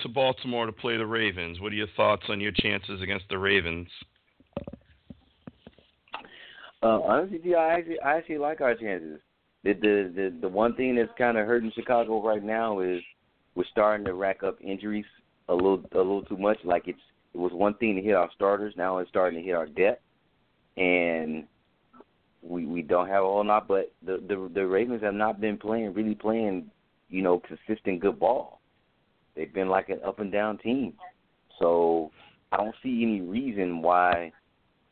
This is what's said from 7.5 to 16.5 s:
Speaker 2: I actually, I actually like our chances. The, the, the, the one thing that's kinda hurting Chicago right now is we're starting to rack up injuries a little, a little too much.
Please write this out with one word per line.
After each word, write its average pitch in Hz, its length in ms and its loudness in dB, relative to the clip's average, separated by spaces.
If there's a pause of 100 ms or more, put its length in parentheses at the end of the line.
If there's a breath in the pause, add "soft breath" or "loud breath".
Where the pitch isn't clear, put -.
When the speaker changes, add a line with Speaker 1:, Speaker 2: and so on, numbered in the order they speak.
Speaker 2:
I 165 200 4
actually, 165 260 -4
I 147 160 2
actually 160 220 -4
like 147 220 -2
our 123 140 4
chances. 90 440 -6 (440)
The, 98 100 4
the, 101 420 2
the, 95 260 -4
the 95 80 -2
one 110 260 2
thing 127 200 0
that's 113 220 2
kinda 117 260 2
hurting 113 320 0
Chicago 113 500 0
right 107 180 0
now 110 360 -2
is 90 220 -2 (540)
we're 87 160 -2
starting 107 340 2
to 95 80 -4
rack 95 300 -2
up 95 180 -2
injuries 104 440 -6 (420)
a 87 60 2
little, 92 300 4 (100)
a - 40 2
little 95 260 2
too 104 140 -8
much. 101 260 2